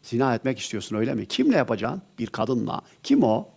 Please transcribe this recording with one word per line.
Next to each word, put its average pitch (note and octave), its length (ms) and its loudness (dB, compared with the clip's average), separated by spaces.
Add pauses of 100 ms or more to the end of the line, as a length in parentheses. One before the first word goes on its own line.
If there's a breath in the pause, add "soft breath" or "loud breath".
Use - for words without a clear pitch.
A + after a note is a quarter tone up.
zina B2 320 0
etmek C3 240 -2
istiyorsun - 360 -6
öyle A#2+ 180 0
mi? G#2+ 120 -4
Kimle B3+ 320 2
yapacaksın?" A#2+ 440 -2 (180)
"Bir A2 80 -4
kadınla." A2+ 540 -2 (220 soft breath)
"Kim - 200 4
o?" A#2 340 2